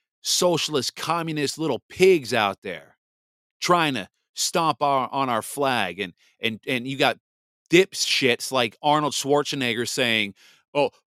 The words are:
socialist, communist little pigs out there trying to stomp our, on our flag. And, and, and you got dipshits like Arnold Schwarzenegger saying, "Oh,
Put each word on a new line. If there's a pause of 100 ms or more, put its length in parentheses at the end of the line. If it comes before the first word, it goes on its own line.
(240)
socialist,
communist
little
pigs
out
there (640)
trying
to (240)
stomp
our,
on
our
flag.
And, (260)
and,
and
you
got (540)
dipshits
like
Arnold
Schwarzenegger
saying, (400)
"Oh, (140)